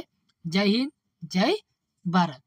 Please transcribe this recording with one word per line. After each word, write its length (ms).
જય 180
હિન્દ, 280
જય 220
ભારત. 420